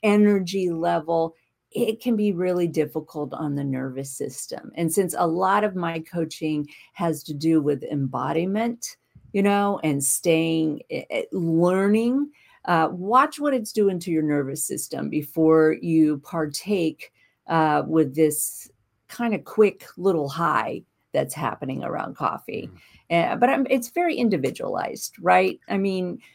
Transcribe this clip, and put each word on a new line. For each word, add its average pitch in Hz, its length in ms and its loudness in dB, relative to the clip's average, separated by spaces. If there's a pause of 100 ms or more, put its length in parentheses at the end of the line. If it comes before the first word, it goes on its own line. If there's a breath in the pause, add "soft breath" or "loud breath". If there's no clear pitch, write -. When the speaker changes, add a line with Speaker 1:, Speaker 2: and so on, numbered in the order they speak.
Speaker 1:
energy 196 640 4
level, 165 640 0 (360)
it 226 300 -2
can 240 140 0
be 208 180 2
really 180 340 0
difficult 147 680 -4
on 147 220 -4
the 139 80 -4
nervous 131 480 -6
system. - 640 -10
And 165 180 -2
since 185 240 0
a 175 80 2
lot 190 380 2
of 202 120 -2
my 165 260 -4
coaching 160 640 -4 (260 loud breath)
has 165 300 -4
to 156 100 -10
do 156 280 2
with 143 220 0
embodiment, 156 1120 -4 (340)
you 196 100 0
know, 202 420 2
and 143 200 0
staying, 160 800 2 (100)
eh, - 180 -6
eh, - 220 -2
learning, 196 960 2 (360 soft breath)
uh, 165 260 4
watch 233 480 2
what 294 160 0
it's 220 180 -4
doing 196 260 2
to 175 120 -4
your 160 100 2
nervous 147 420 0
system - 460 -6
before 156 720 4
you 160 380 2
partake, 165 920 -4 (360)
uh, 156 400 2
with 151 280 2
this - 540 0 (380)
kind 233 260 -4
of 165 100 -4
quick - 420 2 (120)
little 175 320 0
high 143 540 -2 (280)
that's 139 220 -2
happening 135 500 -6
around - 320 -6
coffee. - 560 -6
Speaker 2:
Mm. - 60 -20 (320 soft breath)
Speaker 1:
Eh, 170 260 2
but 247 140 4
I'm, 277 200 2
it's 262 200 0
very 339 260 0
individualized, 135 1040 -2
right? 180 480 2
I 202 100 -4
mean, 190 420 -2 (160 soft breath)